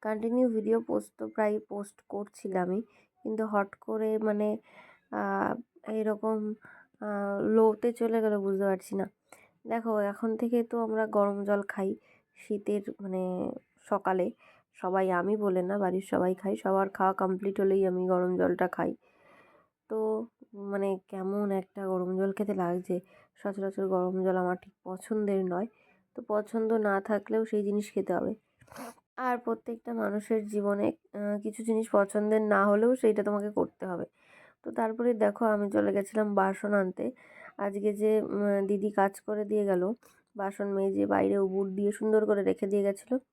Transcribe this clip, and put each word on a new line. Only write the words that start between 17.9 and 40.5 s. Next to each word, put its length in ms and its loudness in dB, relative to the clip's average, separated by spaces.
গরম 300 2
জলটা 320 2
খাই। 240 -4
তো 380 -2
মানে 440 -2
কেমন 420 -2
একটা 360 -4
গরম 300 0
জল 160 2
খেতে 220 -2
লাগছে, 460 0
সচরাচর 480 -4
গরম 360 0
জল 120 2
আমার 200 2
ঠিক 180 -18
পছন্দের 600 -2
নয়। 220 -2
তো 120 -10
পছন্দ 440 0
না 280 2
থাকলেও 440 0
সেই 180 -2
জিনিস 300 0
খেতে 220 -2
হবে। 180 0
আর 220 -2
প্রত্যেকটা 540 -6
মানুষের 540 -2
জীবনে, 420 0
আহ, 520 -6
কিছু 240 -8
জিনিস 280 0
পছন্দের 500 2
না 240 4
হলেও 300 4
সেইটা 260 4
তোমাকে 280 -2
করতে 360 -2
হবে। 180 -4
তো 100 -10
তারপরে 420 0
দেখো, 300 0
আমি 260 2
চলে 220 2
গেছিলাম 420 0
বাসন 400 2
আনতে। 360 0
আজকে 360 -2
যে, 280 2
উম, 440 0
দিদি 240 0
কাজ 300 2
করে 240 -4
দিয়ে 200 0
গেল, 180 2
বাসন 360 -4